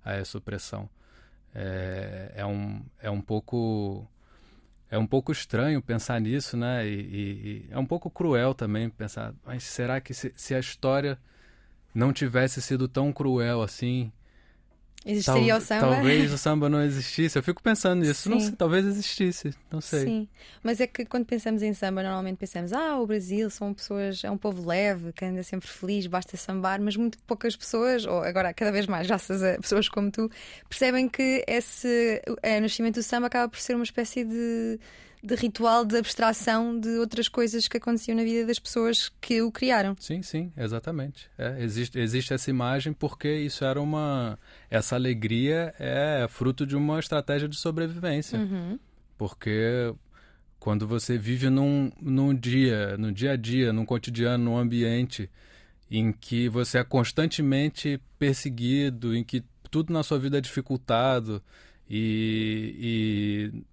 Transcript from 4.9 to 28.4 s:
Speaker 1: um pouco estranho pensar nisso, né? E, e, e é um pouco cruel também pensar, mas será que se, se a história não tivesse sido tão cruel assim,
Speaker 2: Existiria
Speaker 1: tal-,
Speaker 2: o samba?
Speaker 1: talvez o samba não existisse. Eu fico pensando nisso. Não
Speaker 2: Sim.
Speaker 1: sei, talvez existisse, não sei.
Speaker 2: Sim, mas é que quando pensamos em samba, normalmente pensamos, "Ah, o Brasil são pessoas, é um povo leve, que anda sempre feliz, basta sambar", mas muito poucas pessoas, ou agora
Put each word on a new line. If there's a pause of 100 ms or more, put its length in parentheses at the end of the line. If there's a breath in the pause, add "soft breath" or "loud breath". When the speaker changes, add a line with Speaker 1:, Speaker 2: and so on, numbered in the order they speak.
Speaker 1:
um
pouco
estranho
pensar
nisso,
né?
E,
e,
e
é
um
pouco
cruel
também
pensar, (120)
mas
será
que
se,
se
a
história (760 soft breath)
não
tivesse
sido
tão
cruel
assim, (920 soft breath)
Speaker 2:
Existiria
Speaker 1:
tal-,
Speaker 2:
o
samba? (140)
Speaker 1:
talvez
o
samba
não
existisse.
Eu
fico
pensando
nisso.
Não
Speaker 2:
Sim.
Speaker 1:
sei,
talvez
existisse, (160)
não
sei.
Speaker 2:
Sim, (360 loud breath)
mas
é
que
quando
pensamos
em
samba,
normalmente
pensamos,
"Ah,
o
Brasil
são
pessoas,
é
um
povo
leve,
que
anda
sempre
feliz,
basta
sambar",
mas
muito (100)
poucas
pessoas,
ou
agora